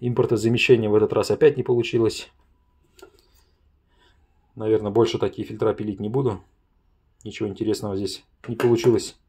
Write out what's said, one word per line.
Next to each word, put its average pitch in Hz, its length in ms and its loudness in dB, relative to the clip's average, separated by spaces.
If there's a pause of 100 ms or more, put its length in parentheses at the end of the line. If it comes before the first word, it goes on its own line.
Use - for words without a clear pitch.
Импортозамещение 117 880 2
в 104 60 2
этот 107 180 4
раз 107 200 0
опять 143 240 4
не 123 80 -4
получилось. 117 680 -2 (2250)
Наверное, 107 340 0
больше 113 280 2
такие 104 280 -4
фильтра 110 260 -2
пилить 104 280 -8
не 104 80 -6
буду. 117 340 -4 (840)
Ничего 107 240 -8
интересного 101 480 -4
здесь 98 280 -8 (220)
не 120 100 -8
получилось. 117 600 2 (120)